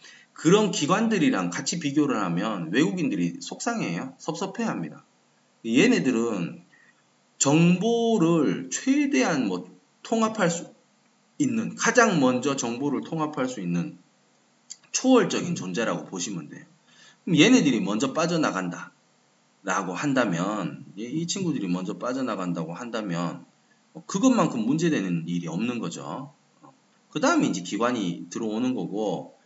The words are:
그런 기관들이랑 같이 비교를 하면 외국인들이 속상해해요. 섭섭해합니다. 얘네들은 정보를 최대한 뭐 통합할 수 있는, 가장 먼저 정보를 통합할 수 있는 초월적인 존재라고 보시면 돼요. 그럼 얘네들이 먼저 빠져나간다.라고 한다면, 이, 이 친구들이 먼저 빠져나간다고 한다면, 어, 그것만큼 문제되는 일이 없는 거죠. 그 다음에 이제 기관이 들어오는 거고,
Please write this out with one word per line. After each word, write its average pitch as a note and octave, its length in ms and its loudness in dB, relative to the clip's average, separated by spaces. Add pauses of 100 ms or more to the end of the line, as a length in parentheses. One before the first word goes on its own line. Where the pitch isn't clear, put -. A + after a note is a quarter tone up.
(340)
그런 G3+ 380 4
기관들이랑 D3+ 800 2
같이 - 280 -4
비교를 C#3 420 0
하면 F2+ 520 -2
외국인들이 B2 680 0
속상해해요. D3 800 -6
섭섭해합니다. C3 840 -6 (600)
얘네들은 A#2 1000 2 (760)
정보를 E3+ 1300 2
최대한 C4 760 2
뭐 F2+ 240 -4 (320)
통합할 A3 480 0
수 - 240 -8 (640)
있는, A2+ 380 0
가장 A3 440 4
먼저 B2+ 360 2
정보를 B2 460 -4
통합할 D3 460 -4
수 G#2 120 -8
있는 F2 380 -4 (960)
초월적인 E3 600 4
존재라고 F#2 520 -2
보시면 F2 420 -8
돼요. - 160 -18 (600)
그럼 E3+ 140 2
얘네들이 E3+ 420 6
먼저 A2 320 0
빠져나간다.라고 F#2+ 1800 -4
한다면, F#2+ 920 -2 (120)
이, G#2+ 80 -8
이 D#3 220 -4
친구들이 D#3+ 420 -2
먼저 F#2 300 -4
빠져나간다고 F#2+ 760 -4
한다면, G2+ 680 -6 (500)
어, F3 120 -18
그것만큼 G3 580 2
문제되는 A#2 600 0
일이 F2 220 -4
없는 A2+ 300 -4
거죠. F2+ 540 -10 (800)
그 - 100 -6
다음에 D4 260 4
이제 F2+ 160 -2
기관이 G2+ 680 -2
들어오는 A2+ 440 -2
거고, F#2 720 -4